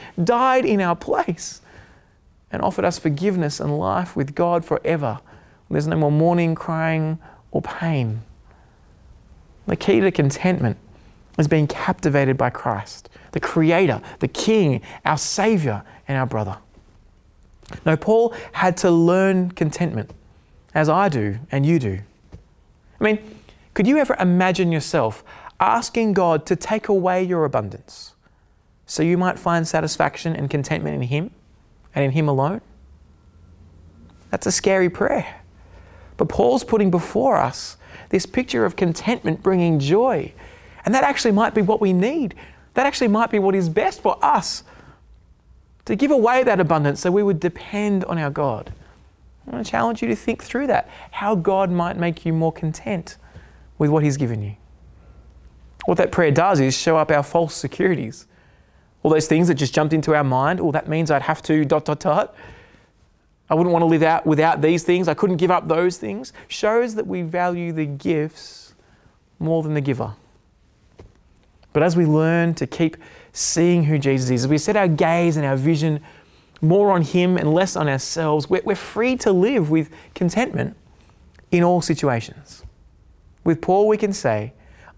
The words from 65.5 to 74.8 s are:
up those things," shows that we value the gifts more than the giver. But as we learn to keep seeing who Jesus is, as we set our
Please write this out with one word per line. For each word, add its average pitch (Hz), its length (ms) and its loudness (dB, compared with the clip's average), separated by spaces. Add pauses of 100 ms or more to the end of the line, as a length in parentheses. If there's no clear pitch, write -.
up 170 160 0
those 175 300 0
things," 214 340 -10 (160)
shows 220 480 -2
that 214 100 -4
we 185 160 -4
value 175 480 -4
the 160 160 -4
gifts 151 880 -6 (640)
more 165 240 0
than 151 120 -4
the 147 60 0
giver. 123 340 -4 (1600)
But 151 120 2
as 175 100 2
we 175 120 4
learn 160 480 2
to - 120 -6
keep 165 300 -2 (380)
seeing 170 500 2
who 151 140 2
Jesus 135 320 0
is, 123 140 0
as 135 40 0
we 151 80 2
set 208 200 0
our 196 120 2